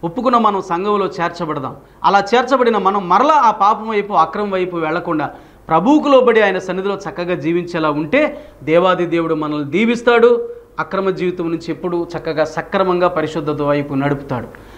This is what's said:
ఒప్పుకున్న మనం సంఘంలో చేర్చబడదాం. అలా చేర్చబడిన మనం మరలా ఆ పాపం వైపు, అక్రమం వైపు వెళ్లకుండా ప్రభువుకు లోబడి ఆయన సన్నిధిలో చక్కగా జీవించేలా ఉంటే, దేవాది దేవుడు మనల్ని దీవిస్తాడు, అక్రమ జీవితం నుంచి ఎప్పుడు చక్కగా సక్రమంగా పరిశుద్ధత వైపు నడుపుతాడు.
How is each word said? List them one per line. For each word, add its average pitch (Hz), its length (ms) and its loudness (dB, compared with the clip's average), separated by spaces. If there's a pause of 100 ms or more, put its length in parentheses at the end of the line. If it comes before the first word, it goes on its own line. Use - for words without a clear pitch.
ఒప్పుకున్న 233 340 0
మనం 208 240 2
సంఘంలో 190 440 -2
చేర్చబడదాం. 156 680 -6 (280)
అలా 196 200 4 (120)
చేర్చబడిన 247 420 2
మనం 190 320 0
మరలా 247 240 4
ఆ 254 180 4
పాపం 214 380 0
వైపు, 202 240 -2
అక్రమం 190 380 0
వైపు 180 260 -2
వెళ్లకుండా 160 520 -2 (380)
ప్రభువుకు 226 400 4
లోబడి 247 340 6
ఆయన 190 160 2
సన్నిధిలో 185 400 -4 (120)
చక్కగా 175 260 -4
జీవించేలా 165 540 -2
ఉంటే, 160 560 -2 (180)
దేవాది 175 420 2
దేవుడు 165 300 0
మనల్ని 147 360 -4
దీవిస్తాడు, 233 760 2 (300)
అక్రమ 190 300 -2
జీవితం 175 420 -4
నుంచి 165 200 -6
ఎప్పుడు 170 360 -4 (100)
చక్కగా 156 280 -2
సక్రమంగా 180 600 0
పరిశుద్ధత 151 540 -2
వైపు 143 320 0
నడుపుతాడు. 139 540 -2 (300)